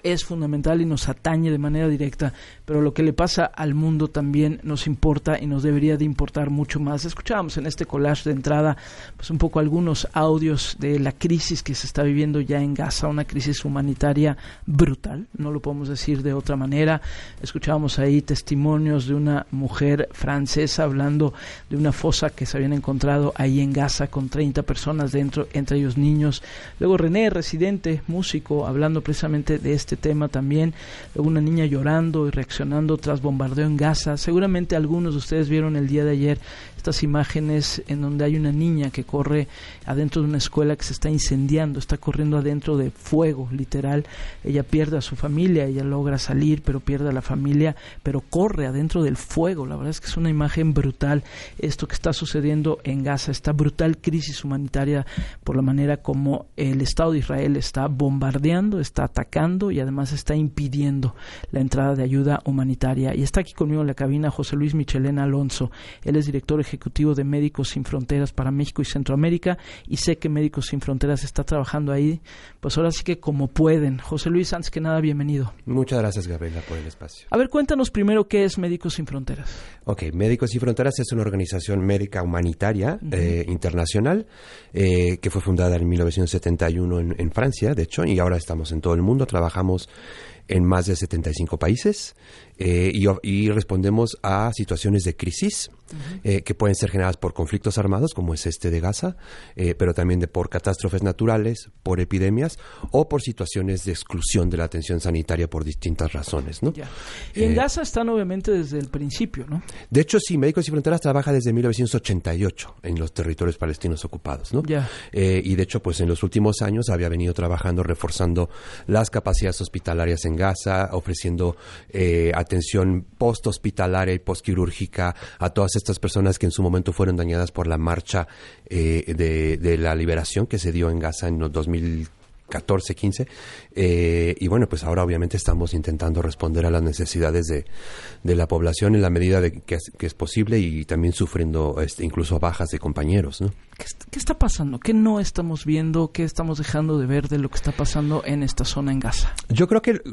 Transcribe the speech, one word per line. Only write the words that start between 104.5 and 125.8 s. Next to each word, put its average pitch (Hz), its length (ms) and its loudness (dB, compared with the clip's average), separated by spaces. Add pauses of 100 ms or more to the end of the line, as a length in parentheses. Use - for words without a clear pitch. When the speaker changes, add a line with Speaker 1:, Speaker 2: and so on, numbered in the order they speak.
Speaker 2:
la 82 80 0
atención 82 340 -2
sanitaria 82 500 0
por 78 140 -4
distintas 78 480 -2
razones, 76 520 -6
¿no? 151 100 0
Speaker 1:
Ya. - 160 -12 (440)
Y 214 100 2
en 226 80 4
Speaker 2:
Eh, 226 40 4
Speaker 1:
Gaza 277 260 2
están 233 280 -2
obviamente 196 420 0
desde 151 280 0
el 135 100 -8
principio, 139 580 -4
¿no? 151 140 -4 (280)
Speaker 2:
De 131 120 6
hecho, 196 180 4
sí, 175 180 -2
Médicos 151 280 2
Sin 151 80 -4
Fronteras 156 280 0
trabaja 143 300 2
desde 120 220 2
mil 120 100 2
novecientos 120 320 2
ochenta 87 400 0
y 95 100 0
ocho - 380 -6
en 85 160 -2
los 80 140 -4
territorios 82 440 -2
palestinos 80 460 -2
ocupados, 76 500 -8
¿no? 143 100 2
Speaker 1:
Ya. 147 260 -2 (240)
Speaker 2:
Eh, 95 300 2
y 95 120 2
de 92 80 2
hecho, - 180 -2
pues 85 200 -2
en 85 80 2
los 85 140 0
últimos 104 380 2
años 110 280 0
había 87 200 0
venido 87 240 0
trabajando, 87 500 0
reforzando 85 640 0 (380)
las 107 220 2
capacidades 98 520 0
hospitalarias 85 640 -2
en 80 160 0
Gaza, 95 520 0
ofreciendo, 87 640 -2 (320)
eh, 85 440 2
atención 92 720 0 (120)
posthospitalaria 95 960 0
y 90 60 -2
postquirúrgica 90 960 -2 (220)
a 90 120 0
todas 98 260 2
estas 101 240 -2